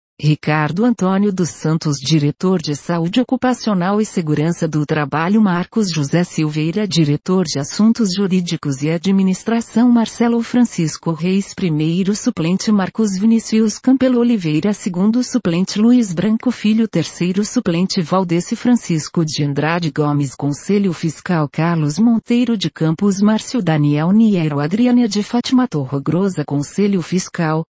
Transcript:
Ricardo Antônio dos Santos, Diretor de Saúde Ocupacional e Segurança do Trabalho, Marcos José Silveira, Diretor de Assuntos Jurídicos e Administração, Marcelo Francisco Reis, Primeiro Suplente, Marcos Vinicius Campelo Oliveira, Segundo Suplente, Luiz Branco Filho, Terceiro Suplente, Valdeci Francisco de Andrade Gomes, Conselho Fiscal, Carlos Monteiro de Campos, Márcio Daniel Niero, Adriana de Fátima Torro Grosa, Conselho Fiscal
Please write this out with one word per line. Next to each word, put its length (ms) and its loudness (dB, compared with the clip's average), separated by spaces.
Ricardo 600 0
Antônio 480 2
dos 160 -2
Santos, 480 -2
Diretor 640 0
de 140 -4
Saúde 440 -2
Ocupacional 800 0
e 60 0
Segurança 600 -2
do 180 -2
Trabalho, 560 0
Marcos 500 0
José 320 0
Silveira, 640 -2
Diretor 580 0
de 120 -6
Assuntos 580 0
Jurídicos 680 -2
e 80 0
Administração, 960 0
Marcelo 540 2
Francisco 680 0
Reis, 440 -2
Primeiro 600 0
Suplente, 560 -2
Marcos 460 0
Vinicius 640 2
Campelo 400 2
Oliveira, 540 2
Segundo 500 0
Suplente, 560 -2
Luiz 340 4
Branco 380 0
Filho, 360 0
Terceiro 560 -2
Suplente, 600 -2
Valdeci 520 0
Francisco 680 0
de 180 -4
Andrade 460 0
Gomes, 460 -2
Conselho 580 -2
Fiscal, 580 -2
Carlos 460 0
Monteiro 580 2
de 140 -4
Campos, 500 0
Márcio 400 0
Daniel 520 2
Niero, 480 2
Adriana 480 2
de 160 -2
Fátima 440 0
Torro 320 -4
Grosa, 460 -2
Conselho 560 -2
Fiscal 720 -2